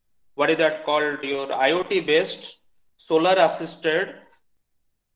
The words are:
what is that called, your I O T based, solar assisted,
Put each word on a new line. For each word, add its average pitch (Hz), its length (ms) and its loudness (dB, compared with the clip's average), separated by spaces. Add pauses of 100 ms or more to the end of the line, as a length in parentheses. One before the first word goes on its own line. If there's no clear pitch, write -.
(360)
what 147 160 2
is 160 60 2
that 156 280 0
called, 147 380 -2
your 139 300 -6
I 135 180 2
O 170 100 0
T 190 200 -2
based, 160 600 0 (360)
solar 165 400 2
assisted, 165 800 0 (1000)